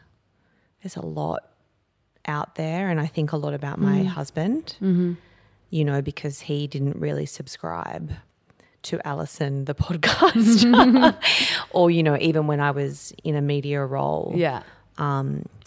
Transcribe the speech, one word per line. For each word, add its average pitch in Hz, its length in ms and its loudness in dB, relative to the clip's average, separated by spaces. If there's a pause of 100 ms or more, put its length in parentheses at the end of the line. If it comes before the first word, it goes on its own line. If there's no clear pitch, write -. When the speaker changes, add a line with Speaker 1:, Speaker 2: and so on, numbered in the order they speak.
(800)
Speaker 1:
there's - 140 -12
a - 100 -10
lot 156 360 -6 (840)
out - 300 -6
there." 165 360 -4
And 160 80 0
I 151 160 -2
think 151 160 -2
a 160 140 -2
lot 147 80 -6
about 143 260 -8
my 196 220 2
Speaker 2:
Mm. 190 60 0 (120)
Speaker 1:
husband, 190 600 -6
Speaker 2:
Mm-hmm. 180 320 0 (560)
Speaker 1:
you 156 160 0
know, 143 160 0
because 143 480 -8
he 147 180 -4
didn't 139 300 -4
really 147 280 -4
subscribe - 800 -10 (760)
to - 120 -8 (100)
Alison, 143 600 -6
the 143 100 -6
<laughs> - 120 0
podcast. 214 760 4
Speaker 2:
<laughs> 254 520 6 (540)
Speaker 1:
Or, 175 200 6
you 170 100 4
know, 147 160 4 (120)
even 156 180 2
when 147 120 2
I 143 120 2
was 139 420 -6 (100)
in 156 120 -2
a 143 60 0
media 143 440 -2
role, 139 500 -2
Speaker 2:
Yeah. 156 280 0 (340)
Speaker 1:
um, 139 480 -4 (220)